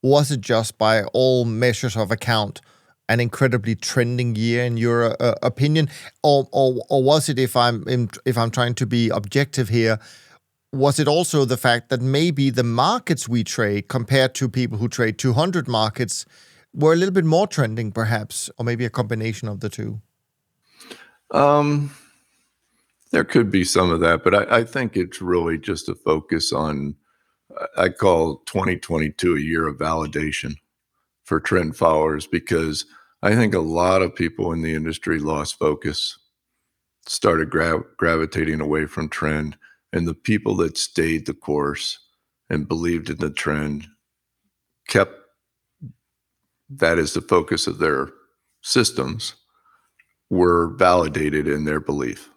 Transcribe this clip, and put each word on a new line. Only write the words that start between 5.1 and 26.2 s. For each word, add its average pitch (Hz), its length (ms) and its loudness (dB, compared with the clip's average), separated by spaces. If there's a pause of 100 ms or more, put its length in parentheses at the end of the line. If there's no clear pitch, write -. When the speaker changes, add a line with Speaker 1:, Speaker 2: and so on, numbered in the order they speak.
Speaker 1:
uh, 120 200 2
opinion? 147 460 2 (360)
Or, 143 260 4
or, 127 380 2
or 131 160 2
was 147 240 4
it, 131 100 -2
if 127 160 0
I'm 120 320 2
in, 120 240 0 (140)
if 123 120 0
I'm 117 140 0
trying 120 240 -2
to 123 120 -2
be 117 240 0
objective 131 580 -2
here, 113 320 2 (720)
was 139 260 2
it 151 80 2
also 151 380 2
the 120 120 0
fact 120 320 2
that 127 120 0
maybe 139 500 0
the 123 140 0
markets 139 640 0
we 117 160 0
trade 101 420 -2
compared 131 480 2
to 131 140 -2
people 117 300 -4
who 117 100 -2
trade 113 300 -2
two 127 160 0
hundred 160 340 -2
markets 110 580 -2 (480)
were 156 180 4
a 165 40 4
little 185 180 0
bit 185 100 2
more 165 220 4
trending, 113 460 -2
perhaps, 110 680 -4
or 120 60 -4
maybe 120 200 -2
a 110 60 -4
combination 113 560 -4
of 101 140 -8
the 107 80 -6
two? 107 320 -8 (1300)
Speaker 2:
Um, 147 640 2 (1200)
there 160 120 2
could 110 280 2
be 95 120 4
some 92 260 2
of 82 100 2
that, 82 240 2
but 92 100 4
I, 104 240 4
I 113 60 2
think 120 320 -4
it's 92 260 -4
really 85 360 0
just 82 300 -6
a - 60 -4
focus 78 580 -2